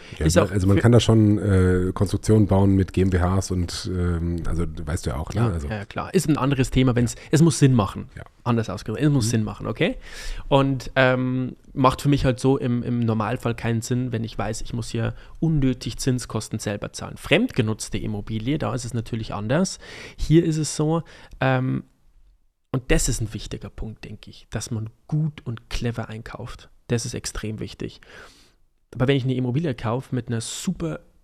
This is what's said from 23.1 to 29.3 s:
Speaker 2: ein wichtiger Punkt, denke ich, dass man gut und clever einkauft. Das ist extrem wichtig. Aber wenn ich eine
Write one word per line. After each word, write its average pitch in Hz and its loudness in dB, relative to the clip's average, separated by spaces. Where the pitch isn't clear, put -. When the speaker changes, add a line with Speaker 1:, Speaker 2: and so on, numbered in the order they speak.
Speaker 2:
ein 113 -6
wichtiger - -10
Punkt, - -12
denke - -16
ich, - -20
dass - -6
man 110 -6
gut 151 -2
und - -12
clever 120 -4
einkauft. - -14
Das 120 0
ist 117 -8
extrem 110 -8
wichtig. - -10
Aber 123 0
wenn 139 4
ich 123 -2
eine 127 0